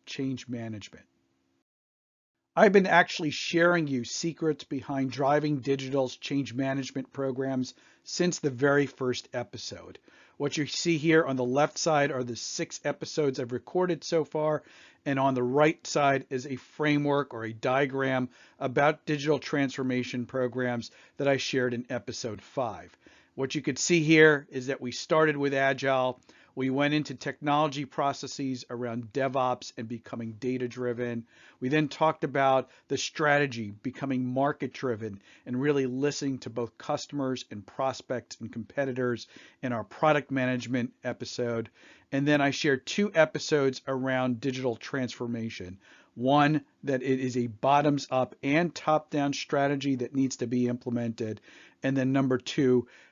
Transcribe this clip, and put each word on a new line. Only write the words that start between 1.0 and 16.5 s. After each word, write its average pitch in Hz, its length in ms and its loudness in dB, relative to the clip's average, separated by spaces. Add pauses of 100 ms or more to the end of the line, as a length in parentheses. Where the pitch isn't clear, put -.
I've 196 160 8
been 190 160 6
actually 170 440 4
sharing 170 560 2
you 127 180 -2
secrets 156 580 -4
behind 135 480 -4
Driving 147 460 2
Digital's 135 580 -2
change 139 380 -4
management 135 580 -4
programs 135 600 -2 (320)
since 175 340 -2
the 147 100 -2
very 139 360 4
first 127 480 -4
episode. - 680 -10 (380)
What 143 180 -4
you 147 120 0
see 170 300 0
here 160 280 6
on 135 100 -2
the 127 80 -2
left 139 340 2
side 147 360 2
are 127 100 -2
the 120 140 -6
six - 480 -8
episodes 139 560 -2
I've 120 120 -6
recorded 175 500 -2
so 165 200 0
far, 151 400 -2 (420)
and 139 140 0
on 135 140 4
the 123 100 0
right 147 420 2
side 139 440 2
is 131 160 -6
a 139 100 -6